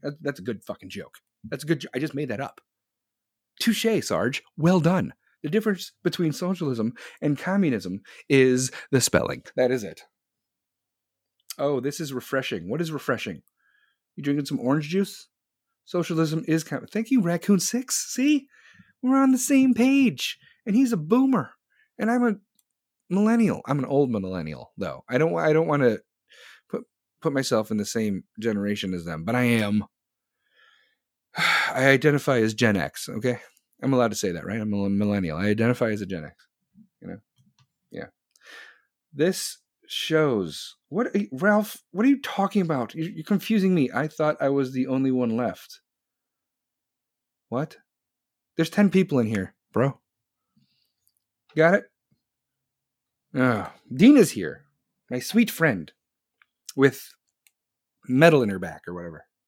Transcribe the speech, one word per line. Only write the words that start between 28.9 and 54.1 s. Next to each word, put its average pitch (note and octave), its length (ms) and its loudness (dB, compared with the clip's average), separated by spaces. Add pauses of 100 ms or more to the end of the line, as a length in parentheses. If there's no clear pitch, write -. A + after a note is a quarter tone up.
as E2+ 100 -8
them, D#2+ 200 -8
but A2+ 100 -2
I B2 80 2
am. G#2+ 420 0 (1500)
<sighs> - 20 -8
I - 480 0
identify C#3 540 4
as A2 160 0
Gen A2 220 2
X, - 300 -6
okay? B2 320 -4 (440)
I'm C3+ 100 0
allowed A#2+ 180 2
to G#2+ 60 -8
say G2 140 -2
that, E2 140 -8
right? G2+ 140 -6
I'm G#2+ 140 -6
a G2+ 160 -2
millennial. G2 480 0
I F#2 80 -2
identify A2+ 460 2
as G#2 100 -4
a G2+ 40 -6
Gen F2+ 200 -8
X, - 220 -20 (540)
you - 80 -16
know? F2+ 80 -14 (760)
Yeah. - 160 -14 (1080)
This D#3+ 460 -2 (280)
shows, B2+ 920 -2 (120)
what, G3 260 -2 (160)
Ralph, G#3 460 0 (140)
what G3 140 -2
are C4+ 40 6
you C#4 120 2
talking G3 400 -2
about? C#3+ 340 -2
You're, D#3+ 140 -6
you're D#3+ 140 -12
confusing F#3+ 520 2
me. C#3 180 2
I C#3 140 -2
thought D3+ 340 -2
I C#3 80 2
was C#3 240 0
the C3 140 -2
only C3 240 0
one B2 260 0
left. - 440 -6 (1700)
What? C3+ 280 -6 (800)
There's D#3+ 140 0
ten G#3 200 4
people F#3 300 2
in A2+ 80 2
here, G2+ 260 -4 (200)
bro. C3+ 260 0 (1600)
Got E3 200 6
it? G3+ 80 -2 (1500)
Uh, A#2+ 300 0 (260)
Dina's G#3+ 380 8